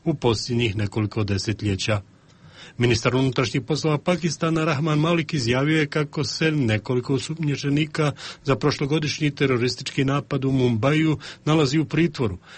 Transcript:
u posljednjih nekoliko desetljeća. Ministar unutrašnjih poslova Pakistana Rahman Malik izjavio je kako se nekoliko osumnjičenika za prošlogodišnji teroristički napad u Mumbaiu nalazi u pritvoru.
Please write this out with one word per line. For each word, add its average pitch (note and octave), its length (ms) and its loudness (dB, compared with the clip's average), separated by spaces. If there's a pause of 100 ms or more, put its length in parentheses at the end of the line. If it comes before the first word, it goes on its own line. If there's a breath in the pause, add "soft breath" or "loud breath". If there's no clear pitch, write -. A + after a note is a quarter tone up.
u D#3+ 100 0
posljednjih A#2 640 0
nekoliko G#2 480 -2
desetljeća. G2+ 760 -2 (800 loud breath)
Ministar A#2+ 360 2
unutrašnjih C3 480 0
poslova D3+ 360 0
Pakistana E3 680 0
Rahman D#3 340 0
Malik D#3+ 360 0
izjavio C#3 440 2
je D3+ 80 2
kako D3 380 -4
se - 260 0
nekoliko B2 640 0
osumnjičenika D3 1000 -2 (320 loud breath)
za C3+ 120 2
prošlogodišnji D3 760 0
teroristički C3 680 0
napad C#3 400 0
u C3+ 80 0
Mumbaiu C3+ 680 2 (260 loud breath)
nalazi D3+ 340 4
u D3+ 60 2
pritvoru. C#3+ 540 0 (200 loud breath)